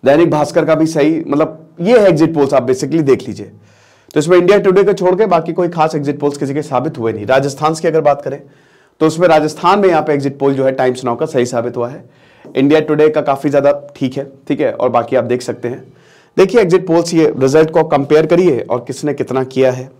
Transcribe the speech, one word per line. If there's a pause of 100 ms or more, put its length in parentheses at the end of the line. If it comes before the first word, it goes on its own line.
दैनिक
भास्कर
का
भी
सही,
मतलब, (140)
ये
है
exit
polls,
आप
basically
देख
लीजिए। (600)
तो
इसमें
India
Today
को
छोड़
के
बाकी
कोई
खास
exit
polls
किसी
के
साबित
हुए
नहीं।
राजस्थान
की
अगर
बात
करें (600)
तो
उसमें
राजस्थान
में
यहाँ
पे
एग्जिट
poll
जो
है
Times
Now
का
सही
साबित
हुआ
है। (520)
India
Today
का
काफी
ज्यादा (240)
ठीक
है, (160)
ठीक
है,
और
बाकी
आप
देख
सकते
हैं। (540)
देखिए
exit
polls,
ये
result
को
compare
करिए
और
किसने
कितना
किया
है। (100)